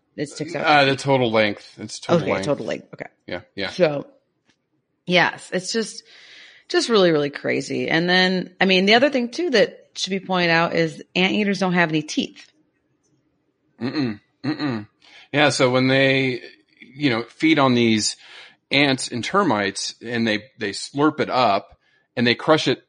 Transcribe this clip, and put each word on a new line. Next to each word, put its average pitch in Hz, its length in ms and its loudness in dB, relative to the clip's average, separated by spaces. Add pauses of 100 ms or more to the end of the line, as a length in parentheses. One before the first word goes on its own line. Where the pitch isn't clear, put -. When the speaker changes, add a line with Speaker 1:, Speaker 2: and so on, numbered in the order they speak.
(160)
Speaker 1:
it 107 140 -6
sticks 156 260 -10
out? 151 100 -4
Speaker 2:
Uh, 147 200 6
the 135 100 2
total 131 360 0
length. 107 460 0
It's 107 220 -14
total 170 240 0
Speaker 1:
Okay, 190 80 -4
Speaker 2:
length. 95 140 -2
Speaker 1:
total 135 200 -4
length. 76 280 -8
Okay. - 140 -14 (200)
Speaker 2:
Yeah, 90 140 -8 (140)
yeah. 190 160 -6
Speaker 1:
So, 151 360 -2 (960)
yes, 170 460 0
it's 185 220 -6
just, 226 300 -8 (640)
just 349 180 0
really, 190 240 4
really 147 180 0
crazy. 135 600 -4
And 170 200 0
then, 185 520 0
I 185 40 0
mean, 185 200 2
the 214 100 6
other 269 140 4
thing 240 220 -2
too 349 180 -4
that - 460 0
should - 160 -8
be 190 100 -4
pointed 180 300 -2
out 165 240 2
is 160 280 -2 (100)
anteaters 196 460 -2
don't 185 140 0
have 170 160 2
any 156 140 -2
teeth. - 460 -8 (1300)
Speaker 2:
Mm-mm. 127 380 -4 (240)
Mm-mm. 127 440 -4 (460)
Yeah. 147 160 4
So 127 220 2
when 127 160 2
they, 135 540 2 (380)
you 139 300 -4
know, 117 140 0
feed 156 360 2
on 131 160 4
these 113 400 2 (560)
ants 139 380 0
and 117 140 -6
termites 107 800 -2
and 113 260 -2
they, 104 160 -2 (140)
they 104 140 -6
slurp 143 480 -2
it 101 100 -2
up 113 500 0 (360)
and 120 100 0
they 120 100 4
crush 156 320 2
it 123 220 -2